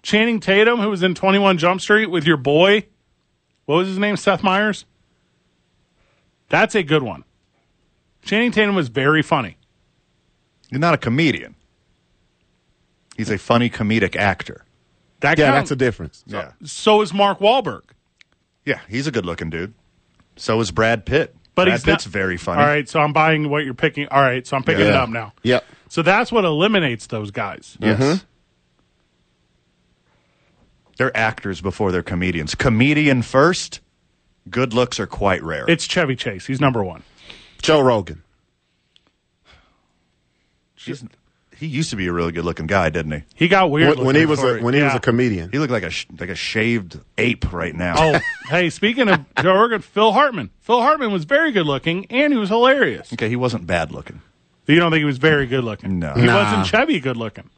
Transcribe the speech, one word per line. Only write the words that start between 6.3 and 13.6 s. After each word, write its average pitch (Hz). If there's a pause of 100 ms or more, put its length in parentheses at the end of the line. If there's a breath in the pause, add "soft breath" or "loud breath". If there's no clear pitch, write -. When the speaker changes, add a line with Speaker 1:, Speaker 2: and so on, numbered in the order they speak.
Speaker 1:
That's 208
a 196
good 147
one. 90 (1000)
Channing 226
Tatum 208
was 156
very 143
funny. 127 (1120)
Speaker 2:
He's 131
not 170
a -
comedian. 117 (1600)
He's 104
a 104
funny 120